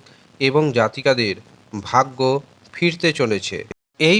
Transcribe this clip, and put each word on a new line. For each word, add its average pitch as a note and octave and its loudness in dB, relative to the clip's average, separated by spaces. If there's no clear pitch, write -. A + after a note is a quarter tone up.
এবং C3+ 2
জাতিকাদের A#2 0
ভাগ্য B2+ 0
ফিরতে E3+ -2
চলেছে। A2 -4
এই E3 4